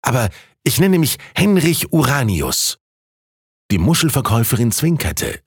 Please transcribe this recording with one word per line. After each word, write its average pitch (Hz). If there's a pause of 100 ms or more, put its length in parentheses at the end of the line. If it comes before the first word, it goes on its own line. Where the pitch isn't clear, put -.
Aber 120 (320)
ich -
nenne 185
mich 156 (160)
Henrich 170
Uranius.“ 123 (880)
Die 101
Muschelverkäuferin 117
zwinkerte. -